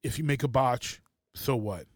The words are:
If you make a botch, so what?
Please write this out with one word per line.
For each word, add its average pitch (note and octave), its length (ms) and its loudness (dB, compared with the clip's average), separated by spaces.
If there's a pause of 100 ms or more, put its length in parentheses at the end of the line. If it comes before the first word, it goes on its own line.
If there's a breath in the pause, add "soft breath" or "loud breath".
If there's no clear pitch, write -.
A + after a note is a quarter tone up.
If C3 140 -4
you D#3 60 -2
make C#3+ 200 0
a C#3+ 40 2
botch, B2+ 540 2 (320)
so - 240 0
what? G2+ 380 -4